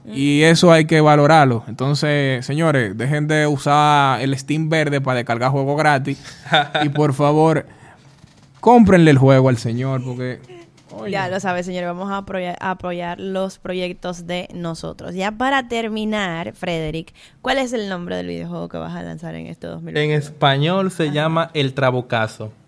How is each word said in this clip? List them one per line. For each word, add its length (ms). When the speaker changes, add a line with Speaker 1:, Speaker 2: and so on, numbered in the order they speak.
Speaker 1:
Mm. 100
Speaker 2:
y 300
eso 280
hay 140
que 140
valorarlo. 680
Entonces, 800
señores, 520
dejen 300
de 200
usar 760
el 160
Steam 300
verde 320
para 180
descargar 340
juegos 260
gratis 440
Speaker 3:
<laughs> 400
Speaker 2:
y 60
por 240
favor, 520
cómprenle 520
el 60
juego 320
al 80
señor 460
porque, 360
oye. 200
Speaker 1:
Ya 180
lo 100
sabe, 240
señor, 220
vamos 260
a 60
apoya-, 420
a 120
apoyar 480
los 400
proyectos 680
de 260
nosotros. 600
Ya 160
para 360
terminar, 880
Frederick, 600
¿cuál 180
es 140
el 160
nombre 280
del 100
videojuego 420
que 80
vas 180
a 80
lanzar 320
en 120
este 200
dos 140
mil 120
veinte? 200
Speaker 3:
En 60
español 720
se 140
Speaker 1:
Ajá. 80
Speaker 3:
llama 400
El 200
Trabucazo. 760